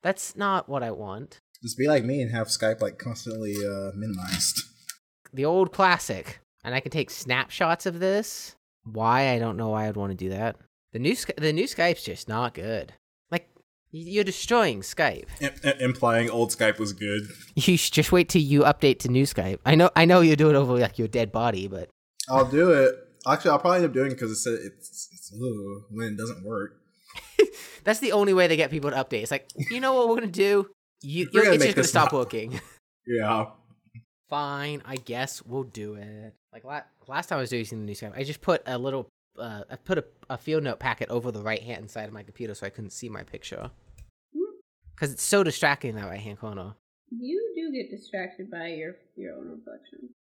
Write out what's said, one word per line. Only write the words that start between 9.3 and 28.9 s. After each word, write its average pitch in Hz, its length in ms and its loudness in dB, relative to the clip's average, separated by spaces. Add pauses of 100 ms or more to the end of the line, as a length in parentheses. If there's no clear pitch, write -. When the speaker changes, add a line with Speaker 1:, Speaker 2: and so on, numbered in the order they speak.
Speaker 1:
don't 113 180 -2
know 113 120 -4
why 107 180 -2
I'd 104 100 -4
wanna 98 180 -4
do 90 140 -6
that. 104 280 -4 (340)
The 117 80 -8
new 160 160 0
Sky-, - 220 -8
the 151 160 0
new 180 120 0
Skype's 170 380 -2
just - 260 -10
not 113 240 -4
good. 98 400 -8 (380)
Like, - 180 -6 (420)
y-, 160 140 -14
you're 202 180 0
destroying 185 580 0
Skype. - 440 -2 (160)
Speaker 2:
Im-, 139 100 -2 (120)
i-, 139 100 2 (100)
implying 117 460 2
old 117 220 0
Skype 107 280 2
was 104 140 -4
good. 104 300 -4 (320)
Speaker 1:
You 175 200 6
should - 180 0
just - 180 4
wait 180 180 6
till 170 140 4
you 143 180 6
update 143 380 6
to - 100 -4
new 131 160 6
Skype. 95 400 -4
I 143 100 6
know, 170 200 8
I 165 100 8
know 180 160 8
you'll 160 140 8
do 151 160 6
it 147 40 6
over, 127 220 4
like, 117 220 2
your 110 80 0
dead 113 240 -2
body, 110 360 -2
but 95 220 -10 (400)
Speaker 2:
I'll 131 200 4
do 165 220 6
it. 135 220 8 (340)
Actually, 147 240 4
I'll 143 80 4
probably 180 180 4
end 175 100 4
up 135 60 -2
doing 135 180 2
it 123 80 -8
'cause 113 120 -4
it's, 110 140 -4
it's, - 680 -8
it's, - 220 -20
ooh, 104 560 -8
when 107 240 -8
it 104 40 -8
doesn't 113 280 -10
work. 104 280 -8 (640)
Speaker 1:
<laughs> - 460 0
That's 214 160 2
the 247 140 0
only 202 200 4
way 180 140 6
they 160 100 4
get 147 140 2
people 147 180 -2
to 127 60 -4